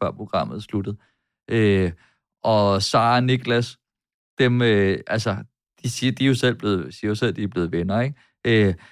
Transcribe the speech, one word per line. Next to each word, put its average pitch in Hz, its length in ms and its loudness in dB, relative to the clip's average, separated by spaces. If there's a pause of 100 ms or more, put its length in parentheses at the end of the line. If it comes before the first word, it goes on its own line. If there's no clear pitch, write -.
før 90 80 -2
programmet 101 520 -6
sluttede. 101 340 -6 (540)
Øh, 101 420 2 (520)
og 101 380 2
Sara 117 340 2
og 123 80 2
Niklas, 123 540 0 (600)
dem, 123 240 2
øh, 101 440 2
altså, 107 300 -4 (460)
de 123 80 -6
siger, 127 220 -2
de 131 120 -4
er 135 40 4
jo 135 60 4
selv 123 200 0
blevet, 98 400 -4
siger - 140 -6
jo 104 60 -2
selv, 104 220 -2
de 107 60 -6
er 101 60 -4
blevet 87 240 -4
venner, 92 280 -2
ikke? 139 160 -4 (300)
Øh, 107 280 4 (180)